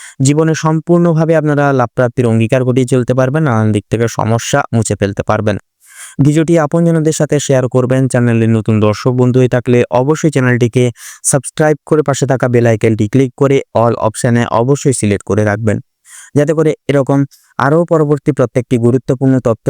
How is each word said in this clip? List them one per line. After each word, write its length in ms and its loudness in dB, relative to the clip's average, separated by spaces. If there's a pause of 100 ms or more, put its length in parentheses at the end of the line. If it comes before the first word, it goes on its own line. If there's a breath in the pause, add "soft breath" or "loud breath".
(220 loud breath)
জীবনে 340 2
সম্পূর্ণভাবে 800 0
আপনারা 380 0
লাভ 220 0
প্রাপ্তির 320 0
অঙ্গীকার 360 0
ঘটিয়ে 300 0
চলতে 200 0
পারবেন, 300 0
নানান 280 0
দিক 180 -2
থেকে 200 0
সমস্যা 500 -2 (120)
মুছে 240 -2
ফেলতে 280 -4
পারবেন। 320 -2 (640 loud breath)
ভিডিওটি 400 2
আপনজনদের 600 0
সাথে 200 0
শেয়ার 300 0
করবেন। 380 0
চ্যানেলে 400 0
নতুন 320 0
দর্শক 360 0
বন্ধু 240 2
হয়ে 160 2
থাকলে 240 2 (120)
অবশ্যই 400 0
চ্যানেলটিকে 520 0 (400 loud breath)
সাবস্ক্রাইব 600 -2
করে 180 0
পাশে 240 -2
থাকা 200 -2
বেল 200 2
আইকনটি 400 0
ক্লিক 280 0
করে 220 2 (180)
all 240 2
অপশনে 520 0
অবশ্যই 460 0
সিলেক্ট 300 -2
করে 180 0
রাখবেন, 320 -2 (580 loud breath)
যাতে 180 2
করে 180 0 (160)
এরকম 320 0 (400 soft breath)
আরও 260 2
পরবর্তী 460 0
প্রত্যেকটি 460 -2
গুরুত্বপূর্ণ 640 0
তথ্য 300 -2